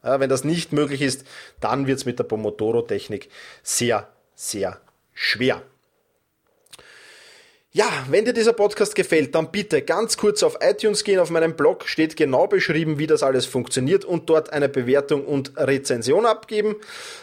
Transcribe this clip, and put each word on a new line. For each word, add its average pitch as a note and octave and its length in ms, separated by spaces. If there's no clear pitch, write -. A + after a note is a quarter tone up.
Ja, C3+ 160
wenn C3+ 120
das C3+ 120
nicht E3 300
möglich C#3+ 300
ist, C3 220
dann B2+ 260
wird's C3+ 200
mit B2 120
der A#2+ 60
Pomodoro-Technik G#2+ 1080
sehr, A#2 460
sehr F#2+ 480
schwer. - 480
Ja, G#3 120
wenn E3+ 160
dir A#3+ 100
dieser A3+ 200
Podcast G#3 400
gefällt, C#3+ 400
dann D#3+ 180
bitte F#3 300
ganz G3 360
kurz G#3 260
auf - 180
iTunes G#3 420
gehen. G3 140
Auf E3+ 140
meinem E3 240
Blog D#3 320
steht D#3 280
genau C#3+ 300
beschrieben, D#3+ 540
wie D#3 80
das D3+ 160
alles C3 240
funktioniert C3 580
und E3+ 240
dort D#3 240
eine C#3+ 160
Bewertung C#3 560
und C#3 320
Rezension C#3 720
abgeben. G#3+ 480